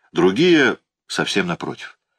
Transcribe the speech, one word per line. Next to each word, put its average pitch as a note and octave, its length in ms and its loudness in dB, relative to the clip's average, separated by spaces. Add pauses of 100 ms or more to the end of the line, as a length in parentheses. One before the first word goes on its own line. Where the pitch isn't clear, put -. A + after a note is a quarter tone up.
(120)
другие — C3+ 680 2 (280)
совсем F#2 400 -4
напротив. - 520 -8 (200)